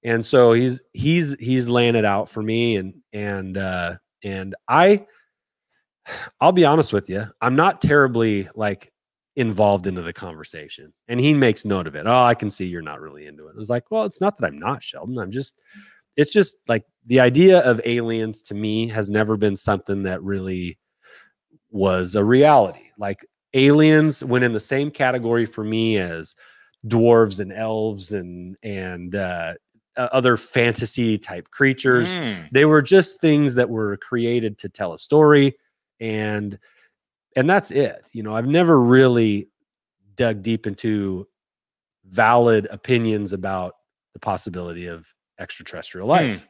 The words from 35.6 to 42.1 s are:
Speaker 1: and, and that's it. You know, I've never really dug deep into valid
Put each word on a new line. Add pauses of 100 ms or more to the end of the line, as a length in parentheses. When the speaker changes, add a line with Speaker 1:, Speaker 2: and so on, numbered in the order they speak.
Speaker 1:
and, (760)
and
that's
it.
You
know,
I've
never
really (680)
dug
deep
into (800)
valid